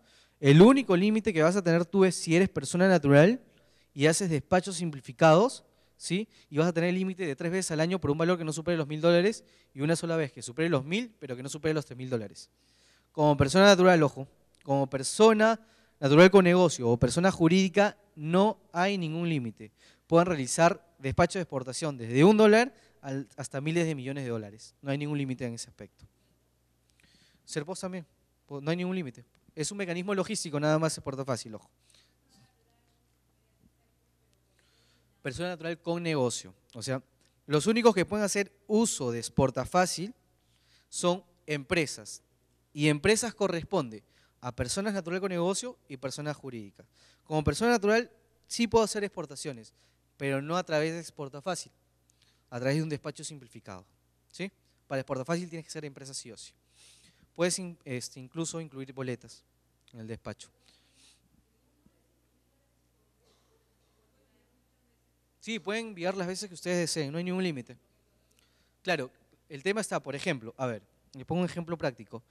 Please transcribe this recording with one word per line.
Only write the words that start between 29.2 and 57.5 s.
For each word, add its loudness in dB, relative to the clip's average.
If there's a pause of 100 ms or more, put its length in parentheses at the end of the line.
Es -8
un -12
mecanismo -6
logístico, -6
nada 2
más -4
Exportafácil, -8
ojo. -20 (3500)
Persona -8
natural -10
con -4
negocio. -2 (180)
O -16
sea, -6 (420)
los 0
únicos 4
que 0
pueden -4
hacer -4 (160)
uso 0
de -6
Exportafácil -2 (720)
son -2 (220)
empresas. -6 (520)
Y 2
empresas 0
corresponde -4 (380)
a -10
personas -6
natural -6
con -4
negocio -4 (140)
y -14
personas -8
jurídicas. -18 (360)
Como -2
persona 0
natural 2 (360)
sí -2
puedo 4
hacer -4
exportaciones, -12 (420)
pero -2
no -4
a -2
través -2
de -12
Exportafácil, -10 (760)
a -10
través -2
de -2
un -6
despacho -10
simplificado, -18 (460)
¿sí? -12 (360)
Para -6
Exportafácil -6
tienes -14
que -18
ser -14
empresa -18
sí -16
o -20
sí. -20 (800)
Puedes -2